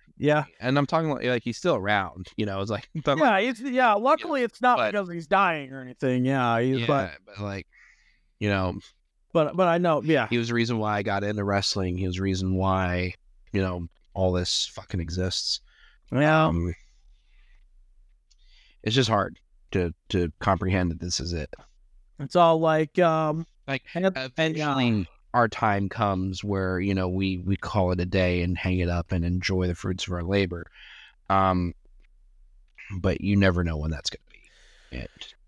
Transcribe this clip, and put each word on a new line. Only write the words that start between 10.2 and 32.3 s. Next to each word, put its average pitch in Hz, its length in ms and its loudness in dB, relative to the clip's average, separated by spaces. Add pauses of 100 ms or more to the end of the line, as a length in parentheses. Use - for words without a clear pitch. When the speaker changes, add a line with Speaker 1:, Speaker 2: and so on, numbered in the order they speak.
Speaker 2:
he 117 80 2
was 117 100 -2
the 120 60 -2
reason 117 240 0
why 107 180 0
I 104 60 -2
got 101 220 -2
into 104 200 -2
wrestling. 98 540 0
He 95 80 -2
was 90 100 -2
the 92 60 -2
reason 95 320 0
why, 92 600 0 (380)
you 101 80 0
know, 90 260 -4 (280)
all 92 180 2
this 90 340 -2
fucking - 340 -8
exists. 90 600 -4 (520)
Speaker 1:
Yeah. 156 340 4
Speaker 2:
Um, 85 280 -2 (2000)
it's - 120 -2
just 127 140 4
hard 101 300 0 (340)
to, 87 220 0 (160)
to 87 300 0
comprehend 92 500 0
that 80 100 -8
this 87 200 -6
is 87 120 -6
it. 80 160 -6 (680)
Speaker 1:
It's 143 180 -6
all 165 240 6
like, 156 380 0
um, 160 480 0 (200)
Speaker 2:
Like, 135 160 -6 (120)
Speaker 1:
and, 180 120 0
and, 190 100 0
yeah. 131 80 -8
Speaker 2:
eventually 135 840 0 (240)
our 117 160 4
time 101 400 0
comes 95 560 -2
where, 95 340 -2
you 98 160 0
know, 92 140 0
we, 95 300 0
we 90 180 0
call 92 360 0
it 90 80 0
a 90 40 0
day 90 380 2
and 87 160 0
hang 90 220 0
it 87 100 0
up 87 220 -4
and 87 120 0
enjoy 92 420 0
the 90 80 -2
fruits 92 320 -6
of 90 60 -8
our 87 100 -4
labor. 87 440 -2 (640)
Um, 92 420 2 (1300)